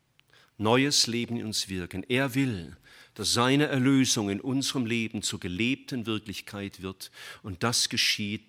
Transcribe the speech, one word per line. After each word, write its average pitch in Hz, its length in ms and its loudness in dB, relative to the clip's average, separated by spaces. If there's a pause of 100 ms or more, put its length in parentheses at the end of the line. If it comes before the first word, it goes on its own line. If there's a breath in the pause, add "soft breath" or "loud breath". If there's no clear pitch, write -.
(580 soft breath)
neues 131 480 4
Leben 117 300 -2
in 107 100 -6
uns - 220 -6
wirken. 92 400 -6
Er 127 260 2
will, 101 420 -2 (380 loud breath)
dass 101 180 -2
seine 131 340 6
Erlösung 131 640 4
in 98 120 0
unserem 131 460 -2
Leben 110 360 -2
zur - 160 -4
gelebten 113 680 -2
Wirklichkeit 101 760 -6
wird. 95 300 -10 (320 loud breath)
Und 98 180 -10
das 120 260 0
geschieht 104 600 -2